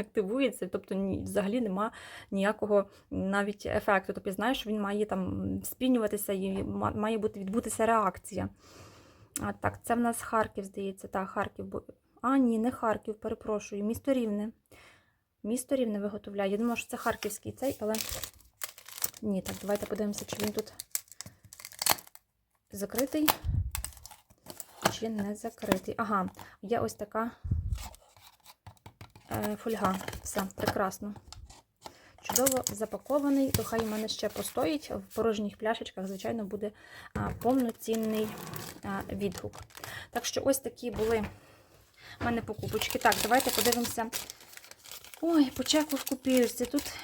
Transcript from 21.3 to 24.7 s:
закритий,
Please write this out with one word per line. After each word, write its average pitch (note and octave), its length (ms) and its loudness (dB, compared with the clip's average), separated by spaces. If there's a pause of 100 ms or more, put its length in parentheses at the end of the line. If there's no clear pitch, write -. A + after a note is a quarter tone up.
закритий, A#3+ 560 0 (1600)